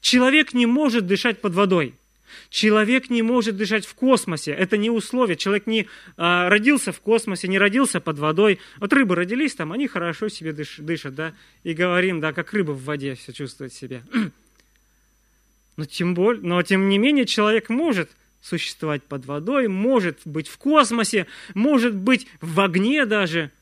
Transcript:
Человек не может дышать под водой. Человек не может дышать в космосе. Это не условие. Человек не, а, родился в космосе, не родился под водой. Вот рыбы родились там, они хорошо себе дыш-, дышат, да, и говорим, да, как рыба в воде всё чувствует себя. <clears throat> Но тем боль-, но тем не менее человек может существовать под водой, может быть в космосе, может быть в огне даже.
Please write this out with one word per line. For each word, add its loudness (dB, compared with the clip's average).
Человек 4
не 4
может 2
дышать -2
под -4
водой. 2
Человек 2
не 0
может 2
дышать -2
в -20
космосе. 0
Это 0
не 0
условие. 0
Человек -2
не, 0
а, 2
родился 4
в -10
космосе, 0
не 0
родился 2
под -6
водой. 2
Вот -2
рыбы 4
родились -2
там, -8
они -4
хорошо -4
себе -10
дыш-, -12
дышат, -8
да, -8
и -6
говорим, 0
да, -4
как -8
рыба -2
в -10
воде -6
всё -18
чувствует -14
себя. -14
<clears throat> -14
Но -10
тем -4
боль-, 0
но 0
тем 2
не 2
менее 2
человек 0
может -2
существовать -6
под -10
водой, -2
может 0
быть -8
в -20
космосе, 2
может 2
быть 0
в -2
огне 2
даже. -2